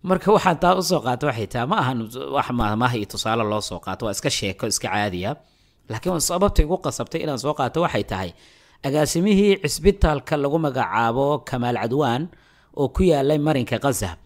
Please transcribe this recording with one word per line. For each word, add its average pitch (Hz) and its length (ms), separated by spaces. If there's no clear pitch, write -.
Marka, 180 300
waxaan 170 260
taa 180 160
u 190 60
soo 170 200
qaato 123 260
waxay 110 200
tahay, 123 200
ma 208 100
ahan 127 220
wax 139 160
ma-, 113 260
maaha 123 220
iyo 104 80
tusaale 113 380
loo 107 180
soo - 180
qaato, 95 260
waa 104 120
iska 143 120
sheeko, 101 380
iska 107 220
caadiya. 98 420
Laakiin 160 300
sababta 180 440
igu 170 140
qasabtay 147 460
inaan 147 160
soo 147 140
qaato 139 280
waxay 139 220
tahay, 95 260
agaasimihii 190 760
cisbitaalka 156 760
lagu 143 220
magacaabo 120 680
Kamaal 120 320
Cadwaan 123 460
oo 139 120
ku 185 140
yaalay 151 340
marinka 139 420
Gaza 107 460